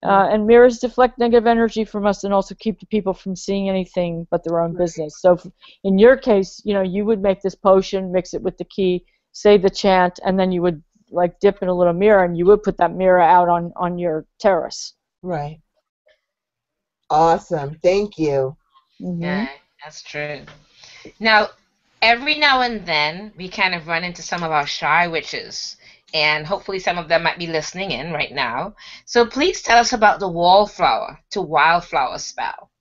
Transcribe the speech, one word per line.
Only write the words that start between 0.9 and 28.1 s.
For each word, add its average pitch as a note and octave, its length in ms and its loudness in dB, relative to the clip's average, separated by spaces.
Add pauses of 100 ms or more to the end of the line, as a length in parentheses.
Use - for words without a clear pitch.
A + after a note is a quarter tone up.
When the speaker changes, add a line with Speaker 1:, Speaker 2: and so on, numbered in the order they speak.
Speaker 1:
negative A#3 300 2
energy A3+ 360 0
from G3+ 220 -6
us G3+ 180 -2
and G3 100 -2
also G3 260 -2
keep A3 200 -6
the - 60 -20
people G3 260 -4
from F#3 240 -8
seeing G3 340 -6
anything F3 600 -4
but E3+ 140 -4
their E3+ 160 -2
own E3+ 140 -2
Speaker 2:
Right. F3+ 60 -12
Speaker 1:
business. E3 400 -6
So F3+ 140 4
if, F3 140 -4 (360)
in G3 140 0
your A#3 180 8
case, G#3 480 0
you G#3 120 -2
know, G3 80 0
you F#3+ 220 -4
would G#3+ 180 -2
make F#3+ 180 0
this F#3+ 140 -4
potion, F#3+ 560 2
mix F3+ 240 -4
it - 80 -8
with F#3 160 -6
the C4+ 60 -10
key, F3+ 380 -2 (280)
say G#3 260 4
the F#3+ 120 4
chant, F#3 540 2
and F#3+ 160 0
then F#3 120 0
you F3+ 100 -2
would, E3+ 220 -2 (260)
like, F3 300 -2
dip G3 240 2
in F3+ 60 -4
a F#3 40 0
little F3 200 2
mirror G3 300 4
and F3 140 -2
you F3 80 0
would G#3 160 6
put G3 160 -4
that E3+ 160 0
mirror F#3 280 4
out F3 280 6
on, E3+ 280 -2
on F3 200 -4
your E3 300 -6 (120)
terrace. E3+ 540 -2 (300)
Speaker 2:
Right. D#3+ 360 -8 (1500)
Awesome. D#3+ 720 0
Thank G3+ 380 0
you. C#3 360 -2 (460)
Speaker 1:
Mm-hmm. F3+ 220 -8
Speaker 3:
Yeah, F#3+ 240 -4 (360)
that's D3+ 200 -20
true. D3 380 -12 (760)
Now, G#3+ 300 2 (520)
every A#3+ 360 0
now C#4 240 2
and A3+ 240 -4
then, E3+ 520 -4
we F#3 120 -12
kind F#3 240 -2
of E3 140 -10
run E3+ 160 -4
into F3 180 -12
some F3 220 -8
of D#3+ 80 -4
our D3 160 0
shy E3 400 0
witches - 720 -10 (380)
and D3+ 320 -2
hopefully F#3+ 320 -6
some F3+ 180 -4
of E3 120 -10
them E3 140 2
might D#3+ 140 -2
be F3 80 -8
listening E3+ 460 -6
in D3 220 -8